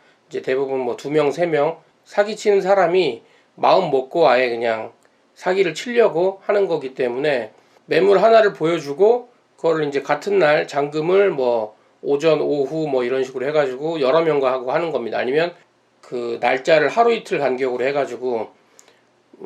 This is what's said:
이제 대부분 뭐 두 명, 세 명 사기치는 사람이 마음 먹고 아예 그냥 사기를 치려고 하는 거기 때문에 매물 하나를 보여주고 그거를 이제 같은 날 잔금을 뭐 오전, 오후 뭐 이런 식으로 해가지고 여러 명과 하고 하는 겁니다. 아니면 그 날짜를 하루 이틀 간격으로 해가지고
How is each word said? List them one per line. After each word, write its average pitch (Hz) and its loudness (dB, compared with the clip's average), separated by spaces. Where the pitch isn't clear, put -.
이제 131 -8
대부분 135 -2
뭐 120 -4
두 143 -12
명, 147 2
세 170 -2
명 156 0
사기치는 208 0
사람이 180 2
마음 156 2
먹고 143 2
아예 127 4
그냥 117 -4
사기를 185 -2
치려고 190 0
하는 202 0
거기 139 -4
때문에 127 -2
매물 185 4
하나를 214 6
보여주고 165 0
그거를 160 -2
이제 139 -4
같은 190 -2
날 156 4
잔금을 156 0
뭐 120 -2
오전, 147 2
오후 147 -2
뭐 127 0
이런 131 -2
식으로 131 -6
해가지고 151 -2
여러 143 4
명과 143 0
하고 127 -4
하는 165 -2
겁니다. 117 -4
아니면 151 -2
그 120 -8
날짜를 135 2
하루 233 2
이틀 196 -6
간격으로 127 -2
해가지고 123 -4